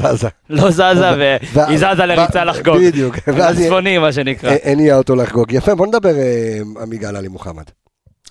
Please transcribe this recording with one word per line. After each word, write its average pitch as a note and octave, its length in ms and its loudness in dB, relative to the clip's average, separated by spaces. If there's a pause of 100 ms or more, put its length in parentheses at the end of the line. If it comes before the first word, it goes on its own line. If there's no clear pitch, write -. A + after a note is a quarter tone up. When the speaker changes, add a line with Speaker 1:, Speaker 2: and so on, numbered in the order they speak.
(140)
Speaker 1:
זזה. A#2 140 -4 (220)
Speaker 2:
לא D#3 220 2
זזה, F#3 460 2
Speaker 1:
וה-, C#3 200 2 (160)
Speaker 2:
והיא D3 240 2
זזה F#3 280 2
לריצה E3+ 340 0
Speaker 1:
וה-, F3 60 0
Speaker 2:
לחגוג. E3 320 0
Speaker 1:
בדיוק. C#3+ 380 2 (120)
ואז E3+ 320 2
היא F3 60 2
Speaker 2:
הצפוני, F#3 320 0
מה D#3 160 2
שנקרא. C3+ 380 -4
Speaker 1:
ה-, C#3+ 200 0
הניעה D3 260 4
אותו C3 180 2
לחגוג. A#2 360 0
יפה, C3+ 240 2
בוא F3+ 120 0
נדבר, G3+ 300 0
אה, A#2 400 -2 (240)
עמיגה, A2 280 -10
על G2+ 60 -10
עלי G2 120 -10
מוחמד. F2+ 360 -14 (680)